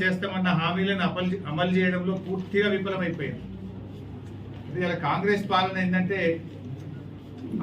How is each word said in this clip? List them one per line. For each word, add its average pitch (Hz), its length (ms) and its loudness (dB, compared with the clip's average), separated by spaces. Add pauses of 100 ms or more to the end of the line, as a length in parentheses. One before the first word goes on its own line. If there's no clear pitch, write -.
చేస్తామన్న 185 580 2
హామీలను 185 480 2
అమలు, 180 300 0 (140)
అమలు 180 260 2
చేయడంలో 180 360 4
పూర్తిగా 196 560 0
విఫలమైపోయింది. 185 760 -2 (1300)
ఇది 180 160 -4
ఇలా 165 120 0 (120)
కాంగ్రెస్ 196 420 2
పాలన 185 320 4
ఏంటంటే, 185 380 2 (1400)